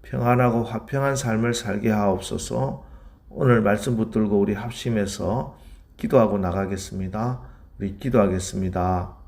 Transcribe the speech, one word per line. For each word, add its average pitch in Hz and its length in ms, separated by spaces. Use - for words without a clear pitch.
평안하고 120 600
화평한 135 540
삶을 117 380
살게 104 360
하옵소서." 104 920
오늘 120 320
말씀 107 360
붙들고 107 420
우리 101 160
합심해서 107 1040
기도하고 107 420
나가겠습니다. 95 1040
우리 98 180
기도하겠습니다. 92 1300